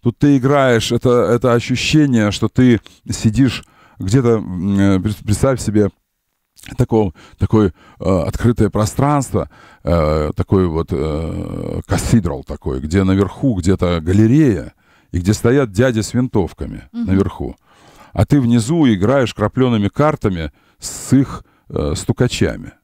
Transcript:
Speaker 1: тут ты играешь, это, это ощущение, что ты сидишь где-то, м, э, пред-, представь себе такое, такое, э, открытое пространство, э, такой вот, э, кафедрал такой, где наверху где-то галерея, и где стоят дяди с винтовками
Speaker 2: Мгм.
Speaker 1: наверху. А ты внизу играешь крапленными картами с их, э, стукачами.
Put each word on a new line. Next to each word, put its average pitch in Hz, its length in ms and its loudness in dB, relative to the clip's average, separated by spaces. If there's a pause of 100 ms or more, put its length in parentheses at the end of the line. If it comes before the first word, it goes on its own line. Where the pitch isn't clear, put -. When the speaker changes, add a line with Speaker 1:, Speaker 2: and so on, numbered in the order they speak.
Speaker 1:
тут 117 160 -4
ты 143 180 4
играешь, 127 560 2
это, 120 180 0
это 117 440 2
ощущение, 120 760 0
что 107 180 -4
ты 123 320 4 (280)
сидишь 113 560 0 (340)
где-то, 113 400 2
м, 92 400 -2
э, 98 220 4
пред-, 104 240 -6
представь 127 360 0
себе 104 280 0 (880)
такое, 110 360 0 (260)
такое, 107 340 2 (280)
э, - 40 -10
открытое 95 680 0
пространство, 123 760 -2 (360)
э, 78 520 0
такой 92 300 2
вот, 80 240 -4
э, 82 960 -6
кафедрал 82 580 -2
такой, 69 360 -8
где 85 240 0
наверху 98 500 0
где-то 90 460 0
галерея, 104 760 2 (380)
и 90 80 -2
где 92 120 0
стоят 123 400 2
дяди 113 280 0
с - 120 -8
винтовками - 800 -4
Speaker 2:
Мгм. 233 140 -6
Speaker 1:
наверху. 92 500 -2 (560)
А - 140 0
ты 143 140 2
внизу 120 520 2
играешь 113 400 0
крапленными 107 560 0
картами 101 640 -2 (280)
с - 360 -6
их, - 300 0 (260)
э, 73 240 -4
стукачами. - 800 -4 (100)